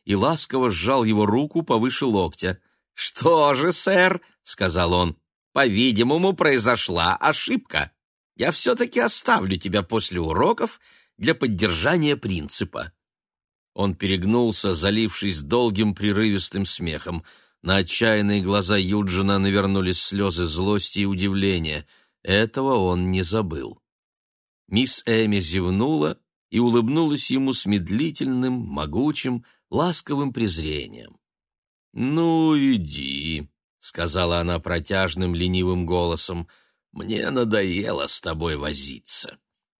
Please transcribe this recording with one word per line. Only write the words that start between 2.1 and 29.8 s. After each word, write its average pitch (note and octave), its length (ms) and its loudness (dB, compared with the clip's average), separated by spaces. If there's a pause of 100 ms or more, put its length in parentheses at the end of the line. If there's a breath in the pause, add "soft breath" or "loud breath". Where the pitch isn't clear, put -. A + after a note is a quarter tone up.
"Что D3+ 600 2
же, D#3 200 2
сэр", — F3+ 480 2 (220 soft breath)
сказал F2 500 0
он, — F2+ 240 2 (360)
"по-видимому, C3 800 2
произошла A2+ 840 2
ошибка. - 760 -2 (440)
Я C#3+ 160 0
всё-таки A#3+ 480 -2
оставлю A3 580 0
тебя G2 260 -2
после F#2+ 360 -4
уроков G#2 600 -2 (380 soft breath)
для D#3 180 0
поддержания A#2+ 800 0
принципа". E2+ 760 -6 (800)
Он G2 200 -2
перегнулся, G2+ 800 0
залившись G2 680 -2
долгим G#2+ 500 2
прерывистым G2+ 720 0
смехом. E2+ 580 -6 (380 soft breath)
На F#2+ 160 0
отчаянные G#2 640 2
глаза G2 360 2
Юджина G2 600 2
навернулись G2 640 2
слёзы F#2+ 440 -2
злости F#2+ 540 -2
и G2+ 60 2
удивления. F#2+ 800 -2 (380 soft breath)
Этого A2+ 520 0
он F#2 360 0
не F#2 100 0
забыл. E2+ 600 -4 (840)
Мисс B2+ 380 0
Эми A2 340 2
зевнула F#2 800 0 (320)
и A2 100 0
улыбнулась B2 720 2
ему C3+ 240 0
с - 120 -4
медлительным, B2+ 880 -2
могучим, B2 920 -4 (240 soft breath)
ласковым C#3+ 640 -2